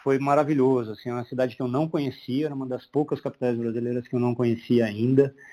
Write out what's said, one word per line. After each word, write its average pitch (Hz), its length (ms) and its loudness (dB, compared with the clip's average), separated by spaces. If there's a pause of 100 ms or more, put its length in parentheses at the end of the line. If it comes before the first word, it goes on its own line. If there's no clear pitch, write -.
foi 135 160 2
maravilhoso, 139 720 2
assim, 123 180 -10
é - 20 -4
uma 123 120 -6
cidade 127 320 -4
que - 60 -10
eu 147 60 -2
não 147 200 -2
conhecia, 151 580 -4
era 143 80 -8
uma 135 120 -6
das 123 200 -8
poucas 143 340 -2
capitais 123 380 -4
brasileiras 120 480 -4
que - 80 -6
eu 120 60 0
não 120 140 2
conhecia 117 520 2
ainda, 127 480 2 (180)